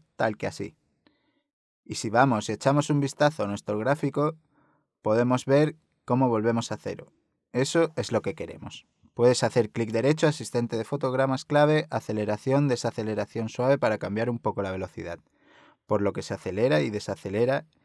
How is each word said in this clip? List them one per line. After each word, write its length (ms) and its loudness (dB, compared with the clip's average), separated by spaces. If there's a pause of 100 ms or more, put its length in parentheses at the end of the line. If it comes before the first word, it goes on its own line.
(160)
tal 200 -2
que 100 -6
así. 300 -10 (1080)
Y 120 -12
si 140 -6
vamos 380 4
y 40 -2
echamos 380 0
un 100 2
vistazo 440 0
a 20 -2
nuestro 320 -4
gráfico, 580 -2 (640)
podemos 440 2
ver 300 4 (280)
cómo 240 2
volvemos 440 0
a 40 -6
cero. 360 -10 (400)
Eso 440 0
es 160 -4
lo 100 0
que 120 -6
queremos. 520 -14 (280)
Puedes 300 4
hacer 260 2
clic 220 -4
derecho, 340 2
asistente 500 -2
de 80 -2
fotogramas 600 -2
clave, 460 4
aceleración, 760 0
desaceleración 800 -4
suave 300 2
para 200 2
cambiar 300 -2
un 100 -2
poco 240 -4
la 100 -4
velocidad, 480 -8 (680)
por 160 0
lo 100 2
que 100 -8
se 120 -8
acelera 460 0
y 100 -2
desacelera, 760 -4 (180)